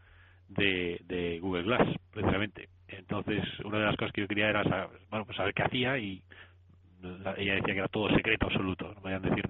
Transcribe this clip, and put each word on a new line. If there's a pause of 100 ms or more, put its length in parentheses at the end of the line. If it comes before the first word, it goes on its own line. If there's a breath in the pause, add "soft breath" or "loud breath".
(500 soft breath)
de,
de
Google
Glass, (240)
precisamente. (220)
Entonces, (220)
una
de
las
cosas
que
yo
quería
era
sa-, (200)
bueno,
pues
saber
qué
hacía
y (800 loud breath)
la,
ella
decía
que
era
todo
secreto
absoluto,
no
podían
decir